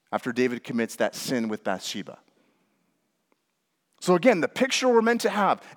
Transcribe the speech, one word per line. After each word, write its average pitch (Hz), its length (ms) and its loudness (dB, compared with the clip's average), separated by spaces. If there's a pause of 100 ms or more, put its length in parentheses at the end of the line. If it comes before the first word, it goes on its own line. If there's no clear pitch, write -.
(120)
after 107 200 -4
David 120 320 -2
commits 117 320 -4
that 110 200 -2
sin 117 340 -4
with 107 140 -8
Bathsheba. - 560 -8 (1800)
So 180 140 2
again, 185 240 4
the 147 80 0
picture 262 400 0
we're 233 140 6
meant 233 200 2
to 214 80 2
have, 190 320 0 (160)